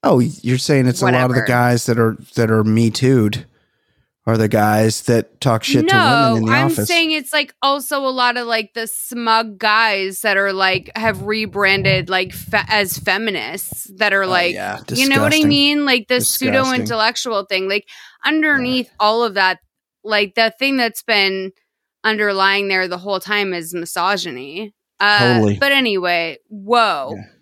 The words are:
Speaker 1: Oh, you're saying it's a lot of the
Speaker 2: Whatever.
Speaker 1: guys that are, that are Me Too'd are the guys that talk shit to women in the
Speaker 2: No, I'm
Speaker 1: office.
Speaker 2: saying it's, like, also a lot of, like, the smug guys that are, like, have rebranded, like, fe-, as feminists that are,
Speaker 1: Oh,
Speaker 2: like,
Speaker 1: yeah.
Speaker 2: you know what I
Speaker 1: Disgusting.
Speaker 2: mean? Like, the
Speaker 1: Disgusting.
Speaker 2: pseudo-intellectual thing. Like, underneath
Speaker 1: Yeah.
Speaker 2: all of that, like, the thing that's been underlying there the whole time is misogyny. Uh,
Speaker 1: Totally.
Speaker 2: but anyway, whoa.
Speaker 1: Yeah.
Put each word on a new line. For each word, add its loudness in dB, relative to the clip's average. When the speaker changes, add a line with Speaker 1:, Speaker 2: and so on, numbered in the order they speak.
Speaker 1:
Oh, 4
you're 0
saying 2
it's 0
a 0
lot 2
of 2
the 2
Speaker 2:
Whatever. 0
Speaker 1:
guys 2
that 0
are, 2
that 2
are 4
Me 4
Too'd 2
are 2
the 2
guys 2
that 0
talk 0
shit 2
to 4
women 4
in 0
the 0
Speaker 2:
No, 2
I'm 2
Speaker 1:
office. -2
Speaker 2:
saying 0
it's, -6
like, -2
also -2
a -2
lot 0
of, -6
like, -4
the -8
smug -2
guys 0
that 0
are, 0
like, 0
have -2
rebranded, 0
like, -2
fe-, -4
as 0
feminists -6
that 0
are, 2
Speaker 1:
Oh, -2
Speaker 2:
like, 0
Speaker 1:
yeah. -8
Speaker 2:
you 0
know 2
what 2
I 2
Speaker 1:
Disgusting. 4
Speaker 2:
mean? 2
Like, 0
the 0
Speaker 1:
Disgusting. -2
Speaker 2:
pseudo-intellectual -2
thing. -2
Like, -4
underneath 0
Speaker 1:
Yeah. -20
Speaker 2:
all 2
of -4
that, 0
like, 0
the 2
thing 0
that's -2
been 0
underlying 0
there 0
the -6
whole -6
time -4
is -8
misogyny. -6
Uh, 4
Speaker 1:
Totally. 2
Speaker 2:
but 2
anyway, 0
whoa. 0
Speaker 1:
Yeah. -14